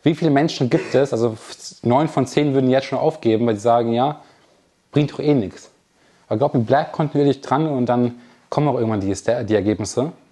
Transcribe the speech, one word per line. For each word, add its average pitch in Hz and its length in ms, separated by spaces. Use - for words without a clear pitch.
Wie 160 120
viele 160 160
Menschen 139 400
gibt - 240
es, 135 180
also 113 240
neun 135 260
von 135 180
zehn 147 280
würden 131 160
jetzt 131 160
schon - 120
aufgeben, 120 480
weil 113 100
sie 101 60
sagen, 117 300
ja, 135 300
bringt 147 200
doch - 60
eh 147 160
nichts. 104 360
Aber 110 100
glaub 143 160
mir, 135 60
bleib 131 320
kontinuierlich 143 500
dran 147 240
und 127 200
dann 120 340
kommen 147 200
auch 131 80
irgendwann 110 240
die, 98 120
die 113 420
Ergebnisse. 107 580